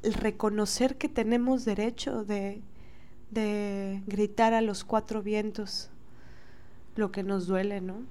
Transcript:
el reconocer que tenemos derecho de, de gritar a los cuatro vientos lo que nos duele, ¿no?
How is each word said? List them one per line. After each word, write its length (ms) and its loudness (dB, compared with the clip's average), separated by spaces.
el 120 2
reconocer 840 2
que 120 -2
tenemos 560 2
derecho 580 0
de, 380 -2
de 760 0
gritar 460 6
a 80 6
los 240 0
cuatro 360 0
vientos 680 -2
lo 160 2
que 120 -4
nos 240 0
duele, 340 2
¿no? 300 -6